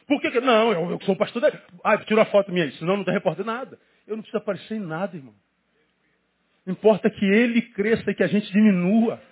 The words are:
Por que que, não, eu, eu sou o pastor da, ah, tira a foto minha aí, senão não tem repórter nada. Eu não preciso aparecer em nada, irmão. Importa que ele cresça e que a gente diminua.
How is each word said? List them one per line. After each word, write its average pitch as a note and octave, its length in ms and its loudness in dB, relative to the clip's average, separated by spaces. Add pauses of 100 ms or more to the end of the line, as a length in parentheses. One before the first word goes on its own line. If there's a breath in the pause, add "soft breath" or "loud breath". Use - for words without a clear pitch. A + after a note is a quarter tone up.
Por C#4+ 120 0
que D#4+ 100 -4
que, B3+ 100 -2
não, A#3 320 4
eu, F3 200 -2
eu E3+ 100 -6
sou G3 120 0
o - 40 -2
pastor A3+ 240 -4
da, D4 100 2 (320)
ah, G#3 140 2
tira G#3+ 240 2
a G3+ 40 4
foto G3+ 240 2
minha F3 140 0
aí, C3 80 -6
senão F3+ 240 -2
não G3 80 -6
tem F3+ 100 -2
repórter F#3 300 -4
nada. A3+ 340 -10 (300)
Eu G#3+ 80 -8
não A3 60 -12
preciso - 160 -10
aparecer - 360 -8
em A3 60 -8
nada, F3 360 -8
irmão. B2+ 180 -18 (1300)
Importa G3 420 2
que - 160 -2
ele A#3 380 2
cresça G#3+ 480 -4
e G3 40 -6
que G3+ 100 -2
a - 20 2
gente G#3 240 -2
diminua. G3 800 2